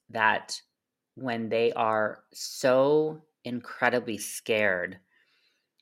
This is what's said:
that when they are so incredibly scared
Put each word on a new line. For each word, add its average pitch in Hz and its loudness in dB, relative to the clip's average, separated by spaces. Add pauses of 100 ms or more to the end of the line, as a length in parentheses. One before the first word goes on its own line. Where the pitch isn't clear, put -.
(100)
that 110 2 (520)
when 113 -6
they 113 2
are 110 0 (120)
so 147 2 (240)
incredibly 120 -2
scared 98 -2 (840)